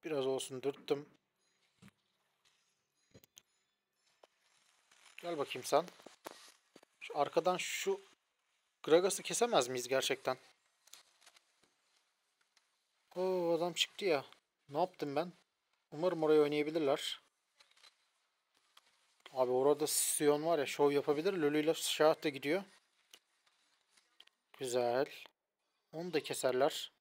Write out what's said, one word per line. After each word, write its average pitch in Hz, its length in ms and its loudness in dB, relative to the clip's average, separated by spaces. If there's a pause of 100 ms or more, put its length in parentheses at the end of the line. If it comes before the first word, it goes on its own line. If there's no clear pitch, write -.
Biraz 143 220 -2
olsun 131 360 -4
dürttüm. 143 460 -4 (4000)
Gel 170 220 -6
bakayım 131 260 -6
sen. 160 220 2 (1200)
Şu 262 100 -6
arkadan 160 380 0
şu - 440 -4 (840)
Gragas'ı 180 400 2
kesemez 180 460 0
miyiz 123 200 -6
gerçekten? 131 500 -2 (2750)
Oo, 180 400 0
adam 170 160 -2
çıktı - 320 -4
ya. 151 200 2 (440)
Ne 139 100 -6
yaptım 151 380 -4
ben? 175 160 -4 (600)
Umarım 165 300 -2
oraya 156 200 6
oynayabilirler. 151 800 0 (2000)
Abi 131 200 2
orada 143 340 4
Sion 147 580 2
var 165 140 2
ya, 135 80 0
şov 143 260 2
yapabilir. 151 400 0
Lulu'yla 151 420 2
Şahat - 500 2
da 160 40 2
gidiyor. 143 340 -2 (2000)
Güzel. 123 480 -2 (840)
Onu 170 200 -8
da 156 100 0
keserler. 131 800 -2